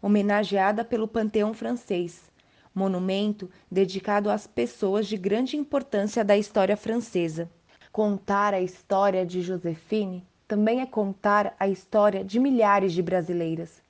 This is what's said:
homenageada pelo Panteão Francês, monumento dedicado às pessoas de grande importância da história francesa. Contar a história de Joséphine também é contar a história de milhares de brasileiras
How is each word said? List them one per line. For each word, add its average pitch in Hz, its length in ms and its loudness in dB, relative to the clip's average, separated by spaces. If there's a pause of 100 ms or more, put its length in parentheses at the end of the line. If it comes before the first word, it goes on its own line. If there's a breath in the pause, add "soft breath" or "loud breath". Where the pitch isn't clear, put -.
homenageada 202 840 2
pelo 220 220 -4
Panteão 220 460 -2
Francês, 208 760 -6 (420 soft breath)
monumento 190 760 -2 (200 soft breath)
dedicado 196 600 0
às 208 180 -2
pessoas 214 600 -2
de 208 100 -4
grande 214 400 -2
importância 240 680 -2
da 202 140 4
história 208 400 0
francesa. 170 720 -4 (420 soft breath)
Contar 202 640 0
a 190 80 0
história 190 640 0
de 180 160 -4
Joséphine 180 840 -4 (220)
também 214 340 2
é 262 40 -4
contar 208 760 0
a 196 80 0
história 196 560 0
de 196 160 -2
milhares 208 540 4
de 175 80 0
brasileiras 170 880 -4